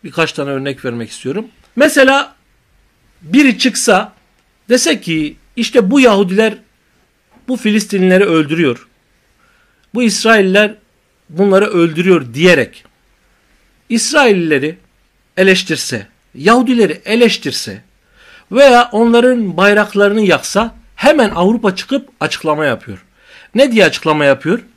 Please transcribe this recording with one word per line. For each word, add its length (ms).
Birkaç 280
tane 180
örnek 340
vermek 260
istiyorum. 360
Mesela 580
biri 360
çıksa 540
dese 320
ki, 360
"İşte 340
bu 100
Yahudiler 540
bu 80
Filistinlileri 680
öldürüyor. 640
Bu 80
İsrailler 720
bunları 380
öldürüyor." 680
diyerek 500
İsraillileri 920
eleştirse, 680
Yahudileri 680
eleştirse 800
veya 400
onların 640
bayraklarını 640
yaksa 540
hemen 340
Avrupa 460
çıkıp 320
açıklama 440
yapıyor. 400
Ne 180
diye 120
açıklama 400
yapıyor? 380